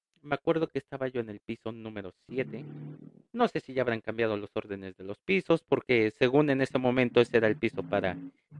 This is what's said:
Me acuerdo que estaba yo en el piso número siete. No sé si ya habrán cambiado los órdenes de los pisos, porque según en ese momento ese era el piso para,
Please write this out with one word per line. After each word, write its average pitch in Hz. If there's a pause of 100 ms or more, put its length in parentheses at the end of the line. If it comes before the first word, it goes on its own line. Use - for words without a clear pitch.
(220)
Me 147
acuerdo 160
que -
estaba 135
yo 127
en 110
el 104
piso 113
número 110 (140)
siete. 123 (680)
No 240
sé 156
si 131
ya 127
habrán 117
cambiado 110
los 101
órdenes 98
de 95
los 98
pisos, 180
porque 120
según 139
en 135
ese 131
momento 127
ese 120
era 110
el 107
piso 107
para, 95 (440)